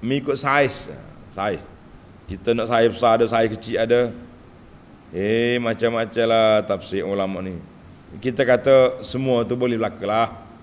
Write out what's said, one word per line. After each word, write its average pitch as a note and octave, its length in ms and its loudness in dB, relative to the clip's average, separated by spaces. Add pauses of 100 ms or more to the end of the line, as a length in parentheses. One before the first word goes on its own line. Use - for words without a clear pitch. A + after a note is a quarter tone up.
Mengikut C#3 320 -2
saiz. C#3 560 0 (400)
Saiz. F#2+ 320 -4 (640)
Kita F#2+ 240 -6
nak A#2 160 -2
saiz A#2 240 4
besar A#2 320 2
ada, - 60 2
saiz A2+ 260 2
kecil A2 240 -6
ada. A#2 320 2 (1040)
Eh, A2+ 480 0
macam-macam A2+ 640 -2
lah A2 400 4
tafsir F#2+ 400 -4
ulama G2 320 -4
ni. F#2 160 -10 (640)
Kita B2+ 240 -2
kata B2+ 560 4
semua B2+ 480 -2
tu A#2+ 80 -2
boleh B2 240 0
berlaku G#2+ 240 -4
lah. A2 400 -2 (200)